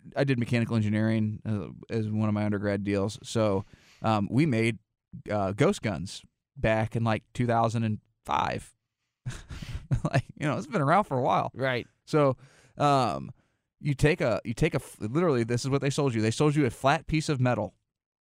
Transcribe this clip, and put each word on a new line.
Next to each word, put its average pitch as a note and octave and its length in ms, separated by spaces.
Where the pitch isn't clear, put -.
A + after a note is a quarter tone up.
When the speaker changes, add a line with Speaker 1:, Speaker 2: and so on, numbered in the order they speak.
Speaker 1:
I C3 80
did C3+ 160
mechanical A#2 380
engineering, G#2+ 680
uh, G2 480
as A2 160
one G#2+ 200
of G#2 40
my G#2 120
undergrad G2+ 400
deals. G2+ 360
So, G2+ 440
um, G#2+ 300
we C#3 140
made, A#2 320
uh, G2 220
ghost D3 300
guns F#2 400
back A2 400
in, A#2 80
like, A2 200
two B2 120
thousand A#2 380
and G#2+ 160
five. - 480
<laughs> - 60
Like, C3 120
you D3+ 80
know, C3 120
it's A3 100
been A3 140
around E3+ 240
for C3+ 120
a B2 40
while. D#3 340
Speaker 2:
Right. B2 320
Speaker 1:
So, C#3+ 300
um, B2 540
you D3 140
take B2 260
a, A#2 240
you A2+ 100
take D#3+ 200
a C#3 100
f-, - 160
literally, B2+ 460
this A#2+ 180
is C3+ 60
what C3+ 100
they C#3 100
sold C#3 240
you. A2 80
They A2 80
sold D3 260
you D3+ 100
a A#2 40
flat C#3 380
piece D#3 220
of C#3 100
metal. A#2+ 340